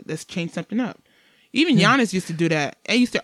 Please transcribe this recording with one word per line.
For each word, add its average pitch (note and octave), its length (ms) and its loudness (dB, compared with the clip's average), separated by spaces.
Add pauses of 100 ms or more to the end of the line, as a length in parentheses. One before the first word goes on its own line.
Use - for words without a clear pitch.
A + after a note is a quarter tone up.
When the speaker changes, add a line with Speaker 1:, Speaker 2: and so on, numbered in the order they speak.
Speaker 1:
Let's - 200 -10
change E3+ 260 -6
something F#3+ 280 -6
up. B3 200 -6 (560)
Even D4 220 4
Speaker 2:
Yeah. G#3 200 4
Speaker 1:
Giannis A#3 160 0
used F#3 140 -2
to E3+ 60 -8
do E3 160 0
that. D3+ 360 -2
It G#3+ 100 -2
used B3 180 2
to - 100 -2